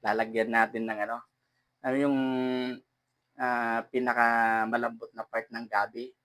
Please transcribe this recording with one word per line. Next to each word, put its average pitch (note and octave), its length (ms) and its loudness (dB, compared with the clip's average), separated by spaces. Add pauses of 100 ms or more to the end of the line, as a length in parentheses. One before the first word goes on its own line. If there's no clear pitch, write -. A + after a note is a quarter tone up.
Lalagyan A2+ 480 0
natin A2+ 400 2
ng G#2+ 160 -6
ano, A#2 160 -8 (560)
ano C3 240 -2
yung, C#3+ 160 2 (1200)
ah, A#2+ 560 -2
pinakamalambot A#2 1200 2
na A2+ 80 -12
part A2+ 320 -6
ng A#2 160 -10
gabi. A2 400 -2 (140)